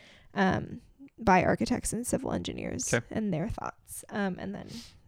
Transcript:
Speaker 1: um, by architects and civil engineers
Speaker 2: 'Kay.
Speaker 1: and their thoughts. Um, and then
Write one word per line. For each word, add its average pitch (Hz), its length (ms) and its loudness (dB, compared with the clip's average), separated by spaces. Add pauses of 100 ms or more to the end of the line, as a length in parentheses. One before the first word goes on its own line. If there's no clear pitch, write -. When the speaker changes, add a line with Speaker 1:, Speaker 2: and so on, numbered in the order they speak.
(340)
Speaker 1:
um, - 480 2 (360)
by 214 260 6
architects - 500 2
and 233 140 -4
civil - 260 0
engineers - 560 -4
Speaker 2:
'Kay. 120 120 2 (100)
Speaker 1:
and 208 220 -2
their 160 160 -2
thoughts. - 600 -8
Um, 202 300 -2
and 196 160 -8
then - 120 -10 (400)